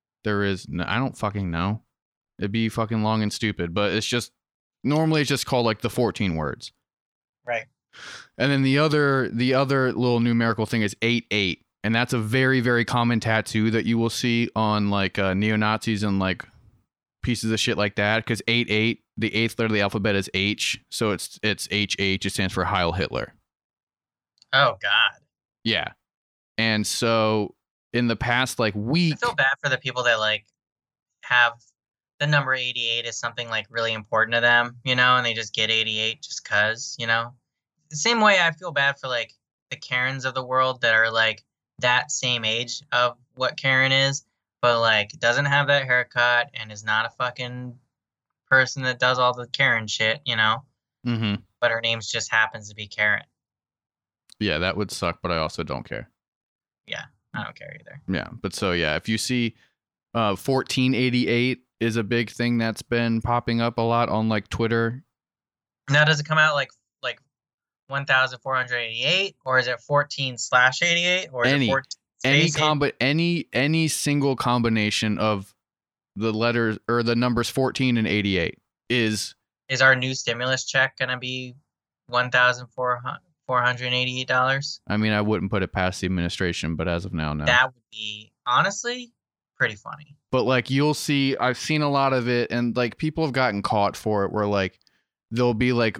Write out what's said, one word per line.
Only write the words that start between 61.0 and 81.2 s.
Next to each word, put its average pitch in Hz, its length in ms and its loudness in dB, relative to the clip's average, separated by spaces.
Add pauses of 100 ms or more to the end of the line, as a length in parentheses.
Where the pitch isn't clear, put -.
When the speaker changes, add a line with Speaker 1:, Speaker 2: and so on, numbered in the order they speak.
Speaker 1:
is 113 160 0
a 113 80 0
big 117 280 -2
thing 120 260 0
that's 113 240 -2
been 117 400 0
popping 117 400 0
up 117 160 -2
a 117 60 0
lot 117 260 2
on, 110 200 0
like, 107 200 -2
Twitter. 117 540 -2 (880)
Speaker 2:
Now, 151 140 6
does 151 140 4
it 147 60 -6
come 156 140 0
out, 156 160 4
like, 139 160 -4 (320)
like, 123 160 -6 (680)
one 139 180 -4
thousand 131 340 2
four 135 160 -4
hundred 123 220 -2
eighty-eight, 127 580 -2 (100)
or 131 140 2
is 120 80 0
it 123 120 -2
fourteen 143 580 -2
slash 127 440 2
eighty-eight, 175 500 0
or 123 140 0
is 131 80 4
Speaker 1:
Any, 139 140 2
Speaker 2:
it - 20 2
fourteen 135 300 -2 (260)
Speaker 1:
any 143 160 4
Speaker 2:
space 156 160 2
eight? 151 40 0
Speaker 1:
combi-, 147 380 2
any, 165 540 0
any 156 340 2
single 143 480 0
combination 113 800 2
of 104 380 -2 (600)
the 110 180 0
letters 113 440 0 (120)
or 120 120 2
the 117 140 0
numbers 120 340 0
fourteen 131 480 0
and 110 100 2
eighty-eight 95 520 0 (300)
is 113 460 -2 (340)
Speaker 2:
Is 131 120 -2
our 131 140 6
new 127 180 -2
stimulus 127 520 -4
check 131 320 0
gonna 127 200 -4
be 127 380 -10 (520)